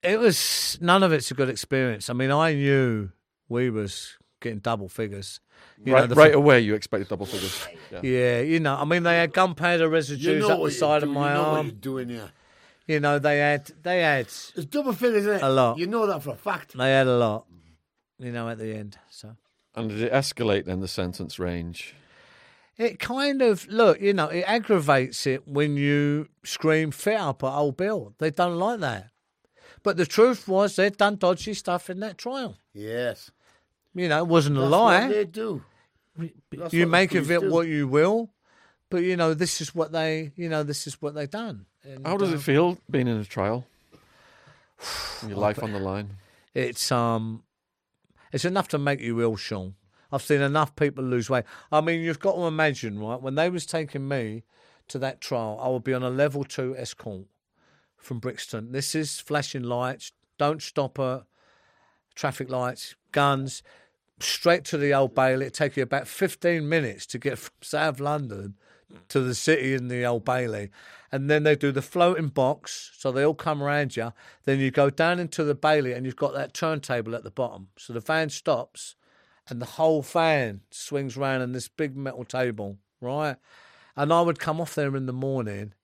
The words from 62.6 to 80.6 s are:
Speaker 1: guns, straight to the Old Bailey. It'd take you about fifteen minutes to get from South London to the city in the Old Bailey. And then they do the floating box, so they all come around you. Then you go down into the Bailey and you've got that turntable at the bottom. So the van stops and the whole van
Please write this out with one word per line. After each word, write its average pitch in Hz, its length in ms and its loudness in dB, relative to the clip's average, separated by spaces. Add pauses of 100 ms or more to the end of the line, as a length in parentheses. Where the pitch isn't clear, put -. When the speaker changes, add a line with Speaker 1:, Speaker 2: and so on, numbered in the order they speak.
Speaker 1:
guns, 139 520 0 (560)
straight - 460 0
to 165 120 -4
the 143 160 2
Old 135 220 2
Bailey. 131 300 2
It'd 127 100 -12
take 143 220 -2
you 135 60 0
about 139 240 -4
fifteen 170 600 -2
minutes 147 380 -2
to - 100 -10
get 117 220 -4
from - 220 -18
South 151 380 -2
London 117 560 -6 (540)
to 139 120 2
the 127 120 -2
city 135 400 2
in 123 140 -4
the 123 180 -4
Old 120 200 -2
Bailey. 113 440 -2 (420)
And 139 180 -4
then 151 140 4
they 151 120 6
do 143 160 0
the 131 100 -2
floating 175 460 2
box, - 680 -2
so 135 140 -4
they 131 120 0
all 156 120 4
come 147 280 -4
around 143 320 -2
you. 117 180 -6 (320)
Then 139 140 2
you 135 100 2
go 139 200 4
down 170 300 0
into 170 240 -4
the 147 120 0
Bailey 151 380 2
and 127 120 -8
you've 127 100 -6
got 135 180 -2
that 139 200 -8
turntable 135 640 -4
at 113 80 -8
the 107 80 -12
bottom. 98 460 -6
So - 160 -16
the 117 60 -6
van 156 300 -2
stops - 640 -4 (540)
and 123 120 -8
the 120 40 -10
whole 160 360 0
van 135 600 0 (100)